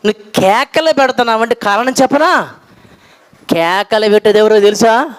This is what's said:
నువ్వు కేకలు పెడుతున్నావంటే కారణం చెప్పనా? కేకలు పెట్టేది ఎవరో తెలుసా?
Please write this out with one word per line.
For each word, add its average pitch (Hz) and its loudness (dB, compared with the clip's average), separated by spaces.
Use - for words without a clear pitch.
నువ్వు - -6
కేకలు 277 0
పెడుతున్నావంటే 233 -2
కారణం 226 -4
చెప్పనా? 277 0
కేకలు 196 -2
పెట్టేది 208 2
ఎవరో 214 4
తెలుసా? 226 2